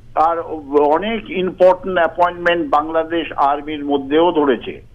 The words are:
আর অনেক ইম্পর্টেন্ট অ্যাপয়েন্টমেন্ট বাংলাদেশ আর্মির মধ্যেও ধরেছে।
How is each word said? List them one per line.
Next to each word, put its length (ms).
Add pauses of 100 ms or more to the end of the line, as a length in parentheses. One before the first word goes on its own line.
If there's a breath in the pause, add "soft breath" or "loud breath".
(140)
আর 240 (380)
অনেক 520
ইম্পর্টেন্ট 680
অ্যাপয়েন্টমেন্ট 720
বাংলাদেশ 600
আর্মির 540
মধ্যেও 460
ধরেছে। 500 (140)